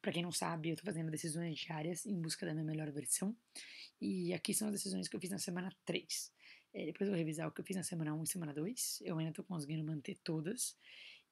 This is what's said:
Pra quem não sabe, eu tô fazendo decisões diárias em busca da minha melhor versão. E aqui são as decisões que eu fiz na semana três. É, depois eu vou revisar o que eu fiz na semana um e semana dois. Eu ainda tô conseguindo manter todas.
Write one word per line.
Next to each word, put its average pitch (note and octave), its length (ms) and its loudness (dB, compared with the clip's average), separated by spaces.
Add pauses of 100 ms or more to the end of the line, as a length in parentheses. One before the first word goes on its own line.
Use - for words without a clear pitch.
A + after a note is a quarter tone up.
Pra G3 100 2
quem E3+ 120 2
não F3 80 0
sabe, E3 400 2
eu D#3 40 4
tô D#3 60 -8
fazendo D#3+ 300 0
decisões D#3+ 480 0
diárias D#3+ 440 -2
em G3+ 160 0
busca D#3+ 280 0
da D#3+ 40 2
minha D#3 140 2
melhor D#3 260 0
versão. E3 460 2 (640)
E F3+ 320 2
aqui F3 220 2
são G#3+ 140 4
as G#3 40 2
decisões F#3 340 0
que - 80 -4
eu G2 40 -2
fiz - 100 -4
na G2 80 0
semana F2+ 340 -2 (140)
três. - 480 -2 (400)
É, D3+ 140 -2
depois E3 140 -2
eu G3+ 80 4
vou G3+ 60 4
revisar D#3+ 320 2
o D3+ 40 -2
que - 100 -6
eu - 20 -4
fiz F#3+ 120 -2
na F3+ 80 0
semana D#3+ 320 0
um D#3+ 80 0
e D#3 40 0
semana D#3+ 280 -2
dois. F3+ 460 -2
Eu F3+ 180 0
ainda D#3+ 120 2
tô F3 120 -6
conseguindo D#3 400 0
manter D#3 400 -2
todas. E3 520 0 (560)